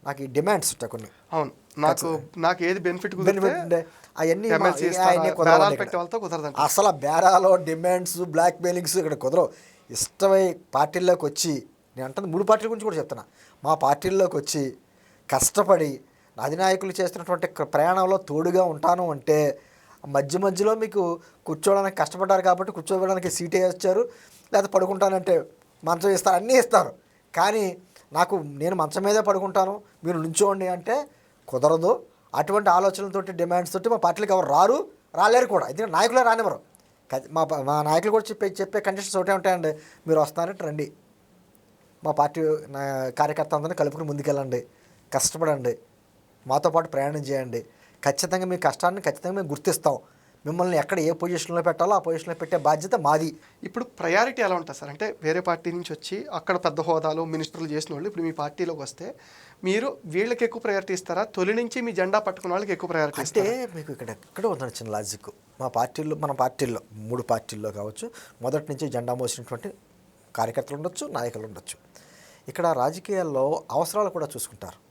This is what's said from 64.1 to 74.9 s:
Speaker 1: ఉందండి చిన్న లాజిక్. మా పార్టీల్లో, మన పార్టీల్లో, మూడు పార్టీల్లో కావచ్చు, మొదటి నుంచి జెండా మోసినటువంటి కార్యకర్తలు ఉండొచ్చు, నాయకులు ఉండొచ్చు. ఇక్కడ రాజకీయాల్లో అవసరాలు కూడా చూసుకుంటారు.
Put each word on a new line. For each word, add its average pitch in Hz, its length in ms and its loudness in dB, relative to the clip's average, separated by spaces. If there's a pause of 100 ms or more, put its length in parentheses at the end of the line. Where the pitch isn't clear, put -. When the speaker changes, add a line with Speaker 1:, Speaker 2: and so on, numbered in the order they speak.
Speaker 1:
ఉందండి 131 280 -4
చిన్న 113 180 -10
లాజిక్. 104 380 -8 (320)
మా 127 60 -4
పార్టీల్లో, 151 480 -2
మన 151 160 -4
పార్టీల్లో, 131 500 -2 (120)
మూడు 110 280 -8
పార్టీల్లో 110 500 -4
కావచ్చు, 107 400 -12 (300)
మొదటి 147 300 -4
నుంచి 143 180 -6
జెండా 120 240 -4
మోసినటువంటి 123 580 -8 (640)
కార్యకర్తలు 117 420 -4
ఉండొచ్చు, 175 300 -8
నాయకులు 113 420 -8
ఉండొచ్చు. 98 280 -16 (720)
ఇక్కడ 170 200 -2
రాజకీయాల్లో 156 1040 -2
అవసరాలు 170 380 -2
కూడా 156 160 -6
చూసుకుంటారు. 107 540 -14 (120)